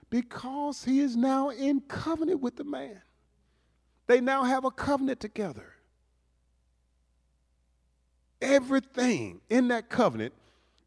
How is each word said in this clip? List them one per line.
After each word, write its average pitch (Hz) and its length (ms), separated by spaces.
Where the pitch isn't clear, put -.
Because 262 760
he 262 160
is 262 160
now 269 340
in 269 300
covenant 320 600
with 247 160
the 294 80
man. 269 360
They 247 120
now 269 240
have 262 200
a 254 60
covenant 269 500
together. 190 520
Everything 247 1080
in 247 200
that 233 200
covenant, 127 460